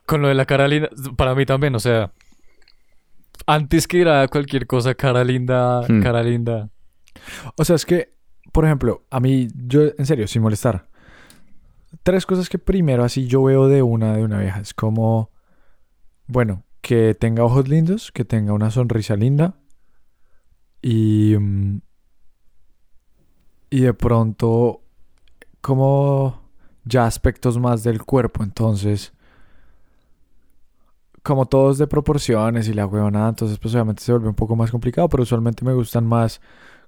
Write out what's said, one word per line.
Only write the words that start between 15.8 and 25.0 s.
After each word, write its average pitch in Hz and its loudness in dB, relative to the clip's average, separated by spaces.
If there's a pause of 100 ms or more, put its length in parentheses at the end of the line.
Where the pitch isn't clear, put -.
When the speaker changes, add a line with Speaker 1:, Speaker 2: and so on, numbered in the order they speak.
Speaker 3:
bueno, 113 -2 (180)
que 110 2
tenga 113 0
ojos 131 2
lindos, 165 0
que - -6
tenga 104 -2
una 107 0
sonrisa 113 0
linda 143 2 (1300)
y, 107 2
mm, 101 -2 (1900)
y 139 -2
de 123 2
pronto, 113 0 (800)